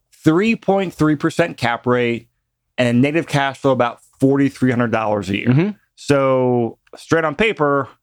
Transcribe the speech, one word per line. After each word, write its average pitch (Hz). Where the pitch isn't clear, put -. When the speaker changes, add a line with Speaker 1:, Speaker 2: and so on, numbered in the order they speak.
Speaker 1:
three 196
point 190
three 156
percent 165
cap 117
rate 120
and 123
a 120
negative 143
cash 139
flow 139
about 120
forty-three 135
hundred 120
dollars 107
a 101
year. -
Speaker 2:
Mm-hmm. 156
Speaker 1:
So 131
straight 160
on 147
paper, 147